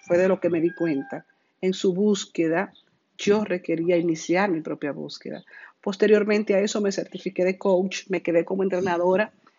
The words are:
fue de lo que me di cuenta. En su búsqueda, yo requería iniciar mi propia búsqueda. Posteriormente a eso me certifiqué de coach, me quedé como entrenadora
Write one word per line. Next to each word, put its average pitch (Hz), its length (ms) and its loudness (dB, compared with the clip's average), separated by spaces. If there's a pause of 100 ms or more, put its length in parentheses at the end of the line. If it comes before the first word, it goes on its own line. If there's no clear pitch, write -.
fue 175 140 2
de 185 100 6
lo 185 120 2
que 175 100 0
me 170 120 0
di 170 120 0
cuenta. 156 520 -4 (360)
En 190 120 0
su 190 200 0
búsqueda, 190 800 0 (460)
yo 208 260 2
requería 180 540 0
iniciar 170 540 0
mi 160 100 -2
propia 151 300 -8
búsqueda. 151 520 -12 (380)
Posteriormente 208 760 2
a 190 40 4
eso 214 200 -2
me 202 120 0
certifiqué - 520 -6
de 190 140 0
coach, 190 520 0
me 175 120 -2
quedé 170 240 0
como 190 180 -4
entrenadora 185 680 0 (260)